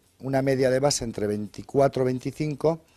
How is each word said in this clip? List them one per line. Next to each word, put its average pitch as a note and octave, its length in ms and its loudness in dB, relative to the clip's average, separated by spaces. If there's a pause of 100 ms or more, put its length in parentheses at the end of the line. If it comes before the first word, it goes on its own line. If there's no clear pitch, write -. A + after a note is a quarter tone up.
(200)
una C3+ 200 -2
media C3+ 300 2
de C3 100 2
base C#3 240 0
entre G#2+ 220 -4
veinticuatro, G#2+ 800 0
veinticinco, D3 720 -2 (160)